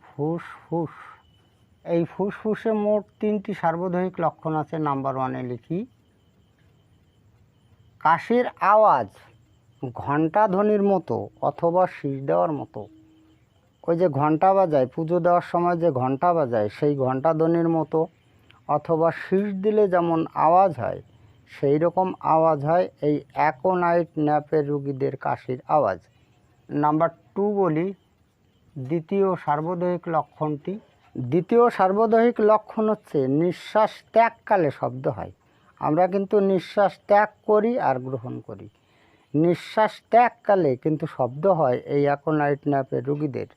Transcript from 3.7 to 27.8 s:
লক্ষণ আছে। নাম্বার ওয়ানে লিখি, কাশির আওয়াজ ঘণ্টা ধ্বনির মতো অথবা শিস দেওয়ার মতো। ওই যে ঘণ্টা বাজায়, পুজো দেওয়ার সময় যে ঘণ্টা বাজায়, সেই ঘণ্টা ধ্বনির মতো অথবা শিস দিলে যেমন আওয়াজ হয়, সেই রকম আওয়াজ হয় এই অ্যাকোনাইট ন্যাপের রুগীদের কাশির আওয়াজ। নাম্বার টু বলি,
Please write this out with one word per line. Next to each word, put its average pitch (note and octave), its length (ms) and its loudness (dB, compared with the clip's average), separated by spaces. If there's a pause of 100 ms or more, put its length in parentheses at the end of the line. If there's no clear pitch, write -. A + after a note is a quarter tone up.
লক্ষণ D#3 280 -4 (100)
আছে। D#3 140 -8 (120)
নাম্বার C3+ 280 -4
ওয়ানে C3 340 -4
লিখি, B2 280 -8 (2250)
কাশির A#3 420 2 (280)
আওয়াজ E3 340 4 (920)
ঘণ্টা D#3+ 400 0 (120)
ধ্বনির G#3 380 2
মতো E3+ 240 -2 (240)
অথবা E3+ 420 0 (140)
শিস C#3 200 -6 (120)
দেওয়ার E3+ 320 0
মতো। B2 200 -12 (1080)
ওই E3+ 120 0
যে F#3 60 4 (140)
ঘণ্টা D#3 380 4
বাজায়, D3+ 360 2
পুজো E3 300 -2
দেওয়ার F3 280 2
সময় F3 300 0
যে E3+ 60 2 (120)
ঘণ্টা C3+ 280 0 (100)
বাজায়, A#2 300 0 (100)
সেই D3 160 0 (100)
ঘণ্টা C3 260 0 (100)
ধ্বনির E3 360 2
মতো D#3+ 220 -2 (760)
অথবা D#3+ 320 0 (160)
শিস G3 240 -2 (160)
দিলে G#3+ 200 2 (100)
যেমন E3+ 240 2 (280)
আওয়াজ F3+ 260 4 (100)
হয়, F#2 180 -6 (560)
সেই C#3+ 280 2
রকম F#3 240 0 (260)
আওয়াজ D#3+ 240 2 (120)
হয় F3+ 160 2 (220)
এই D3+ 80 2 (200)
অ্যাকোনাইট E3+ 720 0 (160)
ন্যাপের D3 440 0
রুগীদের C#3 440 -4 (100)
কাশির C3 360 -6 (160)
আওয়াজ। G2+ 220 0 (680)
নাম্বার D3+ 420 0 (240)
টু G3 100 -2 (160)
বলি, E3 260 0 (880)